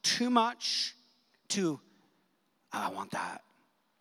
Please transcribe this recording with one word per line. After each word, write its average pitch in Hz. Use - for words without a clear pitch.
too -
much," -
to, 165
"Oh, 107
I 104
want 98
that. 87